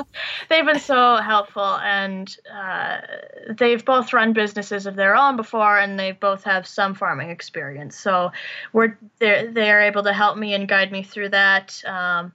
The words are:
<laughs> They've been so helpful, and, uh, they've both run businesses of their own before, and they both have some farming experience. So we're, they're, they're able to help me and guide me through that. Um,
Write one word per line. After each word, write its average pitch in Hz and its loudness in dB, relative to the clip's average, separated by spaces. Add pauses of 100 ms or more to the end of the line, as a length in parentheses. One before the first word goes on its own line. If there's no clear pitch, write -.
(100)
<laughs> - -10
They've 320 4
been 294 2
so 247 4
helpful, 208 0 (140)
and, 196 -4 (160)
uh, 185 -6 (520)
they've 240 2
both 254 2
run 226 4
businesses 202 -2
of 196 -8
their 196 4
own 269 4
before, 214 2
and 196 0
they 190 -4
both 196 -2
have 185 -2
some 196 -2
farming 165 -4
experience. 147 -12
So 180 0 (400)
we're, 220 2 (220)
they're, 220 2
they're 208 4
able 208 2
to 202 2
help 202 2
me 208 -4
and 196 -2
guide 196 2
me 196 -8
through 202 -8
that. 196 2
Um, 180 -4